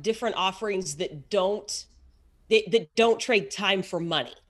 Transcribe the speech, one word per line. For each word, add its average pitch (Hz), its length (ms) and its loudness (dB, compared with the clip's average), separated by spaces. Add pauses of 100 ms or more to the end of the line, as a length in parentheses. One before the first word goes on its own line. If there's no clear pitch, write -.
different 220 340 -2
offerings 190 600 -4
that 151 340 -8
don't, 202 560 -2 (640)
that, 220 220 4
that - 240 2
don't 226 240 6
trade 208 320 0
time 196 320 0
for 180 160 -6
money 165 340 -4 (160)